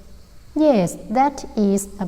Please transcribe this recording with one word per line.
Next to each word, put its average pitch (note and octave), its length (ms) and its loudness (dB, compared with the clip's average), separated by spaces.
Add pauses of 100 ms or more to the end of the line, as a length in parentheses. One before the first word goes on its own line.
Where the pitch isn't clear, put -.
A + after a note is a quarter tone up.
(640)
Yes, G#3+ 240 4 (300)
that C#4+ 200 2 (300)
is G3 120 2 (240)
a - 40 -4